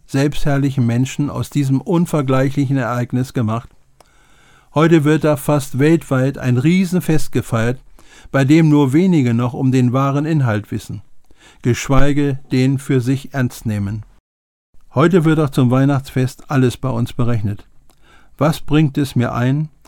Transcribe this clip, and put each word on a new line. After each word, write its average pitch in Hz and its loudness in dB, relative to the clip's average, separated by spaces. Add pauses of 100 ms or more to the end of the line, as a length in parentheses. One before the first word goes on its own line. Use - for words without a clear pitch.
selbstherrlichen 139 0
Menschen 131 -2
aus - -8
diesem 135 0
unvergleichlichen 139 0
Ereignis 123 -4
gemacht? 117 -4 (1080)
Heute 160 4
wird 156 2
da 151 2
fast 143 -2
weltweit 139 0
ein 123 -2
Riesenfest 165 0
gefeiert, 117 -2 (480)
bei 139 0
dem 156 4
nur 147 4
wenige 156 2
noch 120 -2
um 131 -2
den 123 2
wahren 139 0
Inhalt 127 -2
wissen, 110 -10 (600)
geschweige 139 2 (120)
den 131 2
für 135 -2
sich 131 -4
ernst 127 -4
nehmen. 104 -6 (880)
Heute 170 2
wird 156 2
auch 151 0
zum 127 2
Weihnachtsfest 135 -2
alles 131 2
bei - -6
uns 117 -4
berechnet. 110 -2 (680)
Was 151 0
bringt 147 0
es 143 -2
mir 120 0
ein? 135 -2 (180)